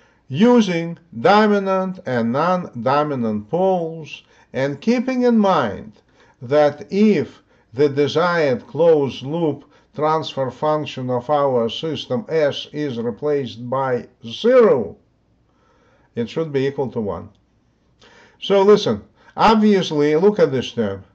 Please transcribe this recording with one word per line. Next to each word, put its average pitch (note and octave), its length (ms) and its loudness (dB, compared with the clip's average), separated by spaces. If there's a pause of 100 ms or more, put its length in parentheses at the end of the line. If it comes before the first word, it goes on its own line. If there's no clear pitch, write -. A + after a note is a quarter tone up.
(280)
using F3 720 2 (200)
dominant F#3+ 840 2
and A#2 260 -2
non-dominant C3+ 1160 -2
poles, E3 720 -4 (320)
and C#3 260 -4
keeping B3 440 -2
in A#3+ 160 4
mind C#3+ 540 0 (460)
that C#3+ 540 2
if F#3+ 480 2 (320)
the C#3 160 2
desired C#3+ 760 0
closed D3 560 2
loop D3+ 420 -4 (300)
transfer C#3+ 560 -2
function D3+ 580 -4
of B2 220 -4
our C3+ 360 0
system B2 640 -6
S D3+ 420 -2
is C#3+ 280 -6
replaced A#2+ 720 -6
by C3 360 -4 (160)
zero, D#3 720 2 (1160)
it A2+ 160 -6
should D#3+ 240 -6
be C3+ 140 0
equal C3+ 240 -6
to A#2+ 100 -6
one. F#2+ 280 -8 (1120)
So G3 220 2
listen, F#3+ 400 4 (340)
obviously, F#3 800 2
look G3 220 2
at D#3 140 2
this B2 220 -4
term. G2 420 -6